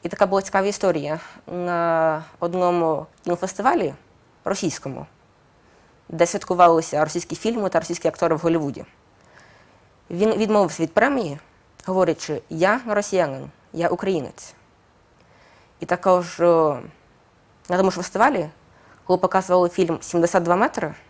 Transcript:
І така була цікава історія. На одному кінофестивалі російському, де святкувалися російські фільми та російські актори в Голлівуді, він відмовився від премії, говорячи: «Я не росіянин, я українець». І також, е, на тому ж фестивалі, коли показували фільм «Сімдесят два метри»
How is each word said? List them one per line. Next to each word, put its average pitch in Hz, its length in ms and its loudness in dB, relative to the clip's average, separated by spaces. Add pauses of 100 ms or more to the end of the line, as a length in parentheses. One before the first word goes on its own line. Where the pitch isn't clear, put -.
І 170 60 -6
така 196 180 2
була 190 160 0
цікава 196 240 0
історія. 165 540 -2 (260)
На 170 760 0 (180)
одному 170 680 0 (180)
кінофестивалі 185 680 -2 (500)
російському, 147 640 -6 (1000)
де 170 180 2
святкувалися 170 800 4
російські 165 320 -6
фільми 214 320 -2
та 180 100 2
російські 170 300 -2
актори 165 280 0
в - 20 -4
Голлівуді, 160 460 -2 (1300)
він 202 220 0
відмовився 202 500 0
від 156 120 -6
премії, 214 440 0 (480)
говорячи: 170 640 0
«Я 185 360 0
не 220 80 -2
росіянин, 151 560 -2 (220)
я 170 160 -2
українець». 175 680 -4 (1300)
І 170 60 -10
також, 180 540 2
е, 170 40 2 (1200)
на 180 80 0
тому 190 140 4
ж 185 60 -6
фестивалі, 190 520 0 (560)
коли 185 140 2
показували 185 500 2
фільм 170 320 -2
«Сімдесят 170 420 0
два 170 140 2
метри» 202 380 -2 (160)